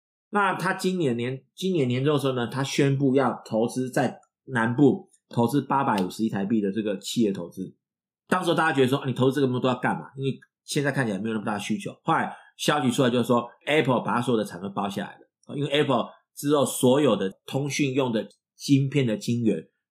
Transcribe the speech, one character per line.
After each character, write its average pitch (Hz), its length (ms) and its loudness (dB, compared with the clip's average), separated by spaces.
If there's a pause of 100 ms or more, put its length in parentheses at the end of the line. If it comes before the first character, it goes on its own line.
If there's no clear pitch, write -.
(300)
那 196 240 0
它 185 180 -2
今 185 260 -2
年 131 180 0
年-， 127 280 -6 (100)
今 190 200 -4
年 143 120 2
年 123 180 -2
中 151 100 2
的 139 60 2
时 135 60 -2
候 131 60 2
呢， 120 140 -2
它 120 180 -4
宣 139 320 2
布 135 180 2
要 127 300 2
投 110 220 0
资 123 240 -4
在 - 280 -2 (280)
南 120 280 0
部 135 360 4 (180)
投 117 180 2
资 139 140 0
八 139 240 0
百 110 180 0
五 92 60 -2
十 - 160 -4
亿 113 60 0
台 98 140 -2
币 107 180 0
的 98 100 -2
这 107 100 -4
个 101 160 -4
企 - 220 -4
业 107 100 4
投 87 200 -8
资。 - 260 -12 (500)
当 180 160 2
时 165 120 2
大 160 140 2
家 156 40 2
觉 139 80 2
得 127 80 6
说， 139 100 0
啊， - 80 -8
你 127 60 -2
投 131 180 2
资 131 40 -4
这 147 80 0
个 131 40 4
那 123 60 -2
么 123 80 -2
多 131 80 0
要 123 80 0
干 110 180 -2
嘛？ 80 120 -8 (100)
因 135 80 -8
为 131 160 -4 (240)
现 - 180 -4
在 139 80 0
看 135 160 -2
起 107 60 -2
来 95 60 -4
没 107 100 -6
有 110 60 -4
那 110 40 -4
么 101 60 -8
大 110 100 -2
的 101 60 -4
需 107 180 -4
求。 - 140 -10 (100)
后 160 120 0
来 110 180 -2 (240)
消 147 260 0
息 127 80 2
出 139 120 0
来 127 80 4
就 123 80 2
是 117 60 2
说， 120 220 2 (200)
Apple 135 340 2
把 98 140 -4
它 120 80 0
所 127 100 0
有 113 60 2
的 104 60 0
产 87 160 -10
能 98 120 -8
包 101 160 -4
下 98 160 -6
来 - 80 -14
了， - 440 -18
因 143 60 -4
为 143 80 -6
Apple 135 360 2 (280)
之 143 220 0
后 143 80 4
所 131 360 4
有 131 140 4
的 95 160 -2 (160)
通 139 220 -4
讯 135 240 -2
用 131 180 0
的 107 160 -2 (300)
晶 139 320 4
片 135 180 0
的 107 100 0
晶 120 280 -2
圆 90 240 0 (220)